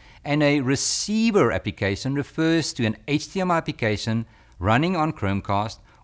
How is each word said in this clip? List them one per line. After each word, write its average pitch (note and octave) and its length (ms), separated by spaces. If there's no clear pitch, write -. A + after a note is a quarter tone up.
and D3 180
a D3 180
receiver F#3+ 920
application G2+ 600
refers D#3+ 580
to A#2 140
an A2 100
H D3 260
T F#3+ 80
M F#3 100
L E3+ 80
application A2+ 640
running C3 380
on D#3 160
Chromecast G2+ 640